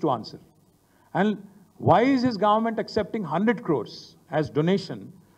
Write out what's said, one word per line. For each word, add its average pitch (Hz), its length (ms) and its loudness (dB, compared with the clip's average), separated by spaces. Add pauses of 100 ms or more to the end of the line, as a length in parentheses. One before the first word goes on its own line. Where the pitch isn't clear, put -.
to 143 120 2
answer. - 220 -14 (760)
And 196 140 2 (500)
why 175 220 4 (140)
is 240 80 0
his 240 140 0
government 220 480 2
accepting 214 400 -4 (100)
hundred 214 320 2
crores - 480 -4 (160)
as 147 180 -2
donation 156 500 0 (380)